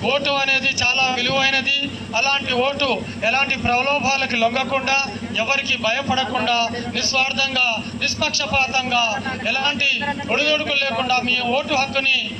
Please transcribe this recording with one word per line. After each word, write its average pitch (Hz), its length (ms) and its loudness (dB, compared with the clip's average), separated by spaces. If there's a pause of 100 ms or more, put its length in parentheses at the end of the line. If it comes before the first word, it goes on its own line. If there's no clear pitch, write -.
ఓటు 277 220 2 (100)
అనేది 269 300 2 (100)
చాలా 254 220 2 (140)
విలువైనది. 269 600 2 (400)
అలాంటి 269 360 0 (120)
ఓటు 277 220 0 (400)
ఎలాంటి 262 360 2
ప్రలోభాలకు 262 800 0
లొంగకుండా, 262 560 0 (460)
ఎవరికి 262 320 0 (100)
భయపడకుండా, 247 720 0 (400)
నిస్వార్థంగా, 262 680 0 (360)
నిష్పక్షపాతంగా, 262 1000 0 (500)
ఎలాంటి 277 380 0 (440)
ఒడిదొడుకులు 294 500 0
లేకుండా 254 340 0 (120)
మీ 254 80 2 (180)
ఓటు 294 260 0
హక్కుని 269 360 2 (220)